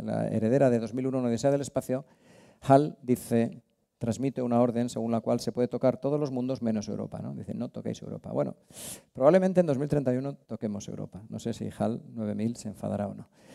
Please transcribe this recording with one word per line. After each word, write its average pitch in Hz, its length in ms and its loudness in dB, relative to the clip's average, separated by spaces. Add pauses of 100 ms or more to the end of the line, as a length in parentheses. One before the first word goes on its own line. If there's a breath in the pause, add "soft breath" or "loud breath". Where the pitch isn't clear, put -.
la 110 240 -2
heredera 120 420 4
de 120 80 4
dos 110 160 -4
mil 131 140 -2
uno, 131 120 0
en 127 60 -2
Odisea 117 240 2
del 143 120 2
espacio, 131 440 -4 (560 soft breath)
Hal 139 420 6
dice, 117 580 0 (380)
transmite 123 420 -2
una 120 200 4
orden 120 280 2
según 113 220 -4
la 113 100 0
cual 120 180 0
se 117 120 -4
puede 123 160 0
tocar 123 300 0
todos 147 220 0
los 143 120 -2
mundos 127 320 -4
menos 110 240 -2
Europa, 104 320 -6
¿no? 135 160 -8
Dice, 117 180 -10
"No 120 160 -6
toquéis - 320 -8
Europa". - 300 -10
Bueno, 135 240 -2 (580 loud breath)
probablemente 180 460 6
en 175 80 4
dos 135 100 2
mil 147 100 -2
treinta 139 260 2
y 123 40 0
uno 139 180 -4
toquemos 107 520 -6
Europa. 101 420 -10
No 110 80 -8
sé 113 160 -4
si 107 240 -6
HAL 107 240 -2 (120)
nueve 107 200 -4
mil 110 220 -2
se - 140 -10
enfadará 101 380 -4
o 101 60 -8
no. 104 160 -16 (260 loud breath)